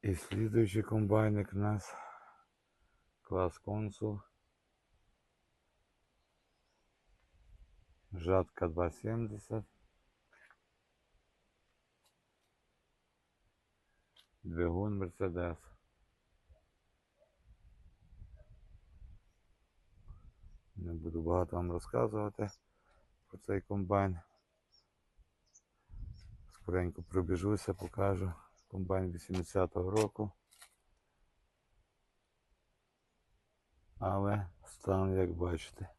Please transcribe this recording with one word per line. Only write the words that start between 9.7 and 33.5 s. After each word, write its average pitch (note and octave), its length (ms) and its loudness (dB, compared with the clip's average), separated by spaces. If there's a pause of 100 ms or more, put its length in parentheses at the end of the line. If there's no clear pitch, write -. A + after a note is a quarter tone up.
Двигун F2 540 0
Мерседес. F2 600 -2 (4000)
Не E2+ 180 -6
буду E2 280 -4
багато F2 340 2
вам F2 160 -2
розказувати G#2 760 -2 (800)
про F#2 100 -18
цей G2 240 -2
комбайн. G2 580 2 (2250)
Скоренько F2 520 -2
пробіжуся, F#2 680 0
покажу. F#2+ 600 0 (400)
Комбайн F#2+ 380 0
вісімдесятого F2+ 800 0
року. G#2+ 400 2 (3750)